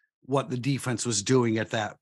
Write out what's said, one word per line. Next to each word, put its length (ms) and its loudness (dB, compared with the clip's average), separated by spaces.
what 260 0
the 60 -4
defense 500 -2
was 160 -2
doing 340 4
at 140 -2
that, 300 -4